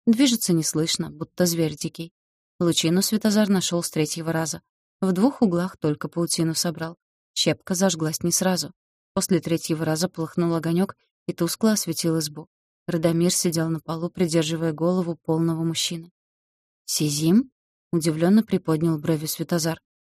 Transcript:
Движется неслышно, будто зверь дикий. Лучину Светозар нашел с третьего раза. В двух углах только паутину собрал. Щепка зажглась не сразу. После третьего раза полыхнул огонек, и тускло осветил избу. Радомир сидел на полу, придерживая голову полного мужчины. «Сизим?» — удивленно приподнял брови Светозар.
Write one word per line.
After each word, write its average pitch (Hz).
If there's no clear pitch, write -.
Движется 233
неслышно, 160
будто 160
зверь 165
дикий. 165
Лучину 170
Светозар 214
нашел 180
с -
третьего 160
раза. 160
В 185
двух 208
углах 180
только 151
паутину 165
собрал. 160
Щепка -
зажглась 165
не 170
сразу. 180
После 185
третьего 160
раза 156
полыхнул 170
огонек, 165
и 175
тускло 214
осветил 165
избу. 151
Радомир 165
сидел 165
на 165
полу, 165
придерживая 165
голову 170
полного 165
мужчины. 165
«Сизим?» — 156
удивленно 170
приподнял 165
брови 156
Светозар. 160